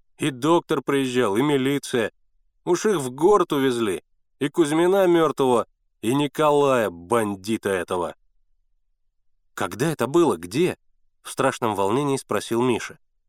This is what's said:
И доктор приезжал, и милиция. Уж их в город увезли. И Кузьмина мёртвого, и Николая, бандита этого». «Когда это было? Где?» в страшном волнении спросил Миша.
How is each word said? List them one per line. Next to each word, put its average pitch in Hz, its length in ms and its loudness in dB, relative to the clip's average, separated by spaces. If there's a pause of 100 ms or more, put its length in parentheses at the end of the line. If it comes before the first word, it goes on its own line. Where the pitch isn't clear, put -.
(180)
И 143 120 -2
доктор 147 520 0
приезжал, 127 540 0
и 120 60 2
милиция. 135 720 -2 (520)
Уж 175 220 0
их 214 100 2
в 135 140 -4
город 175 420 2
увезли. 120 500 0 (360)
И 143 100 -2
Кузьмина 175 580 2
мёртвого, 139 600 2 (360)
и 113 120 0
Николая, 143 760 2
бандита 101 800 -2
этого». 87 460 -4 (1400)
«Когда 104 360 -4
это 123 180 -4
было? 147 280 4
Где?» 107 400 -4 (460)
в - 80 -18
страшном 123 440 -2
волнении 123 420 0
спросил 113 460 -4
Миша. 120 360 -4 (300)